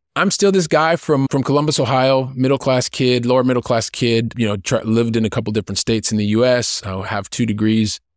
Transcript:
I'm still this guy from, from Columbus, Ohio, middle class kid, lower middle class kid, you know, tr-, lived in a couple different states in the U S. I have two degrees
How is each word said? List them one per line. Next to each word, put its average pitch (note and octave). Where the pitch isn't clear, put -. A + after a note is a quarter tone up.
I'm F#3
still G3+
this F#3+
guy D#3+
from, C3+
from C3+
Columbus, D3
Ohio, C3
middle C3
class B2+
kid, B2
lower B2
middle B2
class A#2
kid, A#2
you A#2
know, G#2
tr-, G#2
lived A2+
in A2
a G#2+
couple A2
different G2+
states A2
in G#2+
the G#2
U G#2+
S. B2
I F#2+
have G2+
two A#2+
degrees A2